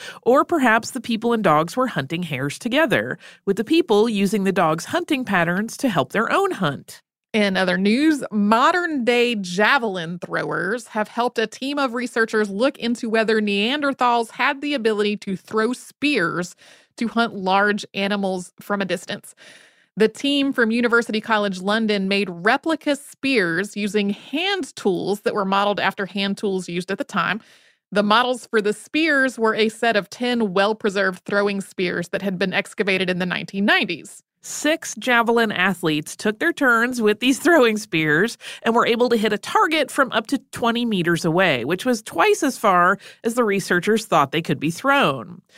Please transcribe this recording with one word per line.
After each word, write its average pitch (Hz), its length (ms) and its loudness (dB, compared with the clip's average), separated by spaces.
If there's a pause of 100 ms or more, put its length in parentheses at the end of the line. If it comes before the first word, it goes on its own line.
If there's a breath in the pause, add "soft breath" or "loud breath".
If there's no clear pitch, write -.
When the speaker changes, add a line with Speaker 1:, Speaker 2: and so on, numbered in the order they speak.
(240 loud breath)
Speaker 1:
or 277 200 4
perhaps 240 480 0
the 254 80 -10
people 233 320 -2
and 226 100 0
dogs 165 360 2
were 254 100 0
hunting 165 360 -6
hares 143 360 -6
together, 220 580 0 (280 loud breath)
with 196 100 0
the 220 80 -2
people 233 460 2
using 202 340 0
the 190 80 0
dogs' 165 320 0
hunting 302 400 -2
patterns 185 540 -2
to 277 100 -2
help 160 240 0
their 208 180 0
own 381 220 0
hunt. 165 500 -6 (320)
Speaker 2:
In 202 220 2
other 185 220 2
news, 247 520 2
modern-day 240 1080 2
javelin 185 840 0
throwers 165 680 -4
have 214 200 -4
helped 233 320 -4
a 220 80 0
team 285 320 -6
of 262 140 0
researchers 220 560 0
look 226 280 0
into 233 320 -4
whether 220 300 2
Neanderthals 240 920 0
had 277 280 -2
the 294 140 -4
ability 214 420 0
to 190 220 -6
throw 214 340 -2
spears 180 840 -4 (400 soft breath)
to 233 100 -2
hunt 226 260 0
large 202 600 2
animals 196 680 -4
from 202 220 -4
a 190 40 -4
distance. - 480 -8 (640 loud breath)
The 220 140 4
team 277 420 0
from 226 200 0
University 233 500 0
College 202 400 -2
London 202 480 0
made 202 200 0
replica 254 680 0
spears 202 800 -2
using 202 320 -2
hand 339 640 -4
tools 185 460 -2
that 214 120 -2
were 196 120 -2
modeled 196 340 0
after 190 280 -2
hand 196 300 -2
tools 190 300 -4
used 175 240 -6
at 196 60 -6
the 285 80 -6
time. 180 340 -2 (540 soft breath)
The 202 100 2
models 240 440 2
for 220 140 0
the 202 120 0
spears 285 640 0
were 220 160 2
a 220 140 2
set 226 260 0
of 196 140 -2
ten 240 420 -2
well-preserved 196 720 0
throwing 202 380 0
spears - 480 -4
that 190 140 -4
had 196 140 -4
been 185 140 -2
excavated 190 580 -2
in 180 100 -2
the 185 60 -2
nineteen 196 380 -6
nineties. 226 580 0 (220)
Speaker 1:
Six - 520 -4
javelin 233 560 2
athletes 175 640 0
took 214 240 -4
their 330 120 0
turns 240 480 0
with 214 200 2
these 254 180 2
throwing 254 400 4
spears 160 600 0 (240 loud breath)
and 226 100 2
were 226 140 2
able 233 220 2
to 233 60 2
hit 214 160 2
a 208 60 -2
target 320 540 0
from 262 200 -2
up 233 160 -2
to 269 120 -2 (120)
twenty 240 320 -2
meters 175 400 0
away, 165 400 2
which 175 220 -2
was 240 160 0
twice 392 400 2
as 269 160 0
far 185 400 4 (260 loud breath)
as 226 120 -2
the 247 80 2
researchers 202 640 0
thought 147 240 4
they 165 100 -2
could 147 180 -2
be 147 120 -2
thrown. 180 720 0 (140 loud breath)